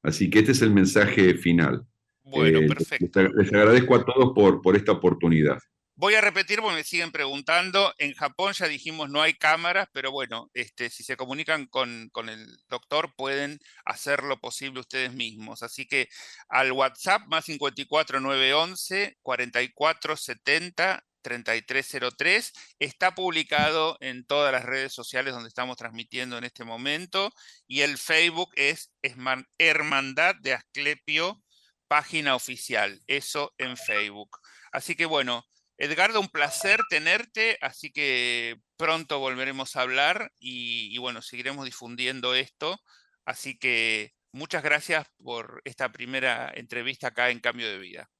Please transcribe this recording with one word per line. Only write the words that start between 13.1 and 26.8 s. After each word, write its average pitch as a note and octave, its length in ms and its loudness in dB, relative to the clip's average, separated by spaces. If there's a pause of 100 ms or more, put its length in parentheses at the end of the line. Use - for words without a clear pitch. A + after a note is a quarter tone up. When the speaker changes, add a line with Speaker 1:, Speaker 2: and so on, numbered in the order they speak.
Speaker 2:
pueden C#3+ 440 -6 (260)
hacer C#3+ 380 -2
lo C3+ 160 -4
posible C3 400 -10
ustedes B2+ 340 -6
mismos. A2 480 -12
Así A#2+ 240 -12
que C3 220 -2 (420)
al C3 220 2
WhatsApp C3+ 560 0
más D#3+ 180 -2
cincuenta C#3+ 360 -4
y C3+ 40 -8
cuatro C#3+ 340 0
noventa C3+ 280 2
y C3+ 40 4
once F3+ 720 -2
cuarenta A#2+ 400 -2
y B2+ 120 -4
cuatro D#3 420 -2
setenta D#3+ 880 -2 (180)
treinta A#2+ 340 -4
y A2 60 -4
tres C3+ 260 -4
cero B2 300 -4
tres F#3+ 340 0 (280)
está F3 340 -2
publicado D#3+ 840 0
en B2+ 260 -12
todas C#3+ 260 2
las B2 140 -2
redes C3+ 280 -6
sociales B2+ 400 -6
donde A#2 160 -12
estamos B2+ 280 -8
transmitiendo A#2 580 -10
en A#2+ 100 -12
este B2 180 -14
momento D3 680 -6 (360)